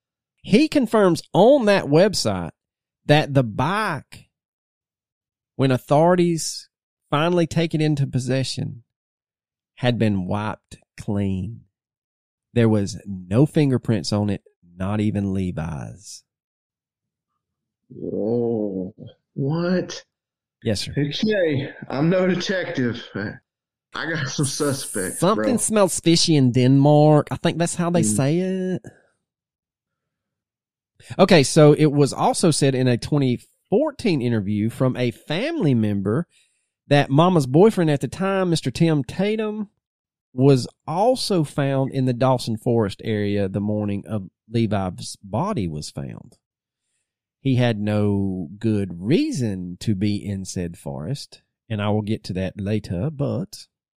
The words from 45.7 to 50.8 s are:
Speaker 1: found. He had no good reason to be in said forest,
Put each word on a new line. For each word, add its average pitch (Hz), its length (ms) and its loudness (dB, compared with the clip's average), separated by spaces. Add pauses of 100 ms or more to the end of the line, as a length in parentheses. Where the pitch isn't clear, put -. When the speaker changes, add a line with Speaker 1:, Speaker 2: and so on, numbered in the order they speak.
Speaker 1:
found. 64 480 -14 (1000)
He 135 160 0
had 120 240 0
no 101 800 -2
good 101 440 -2
reason 113 800 -2
to 113 120 -2
be 104 220 -2
in 95 300 -6
said 87 320 -8
forest, 73 680 -10 (260)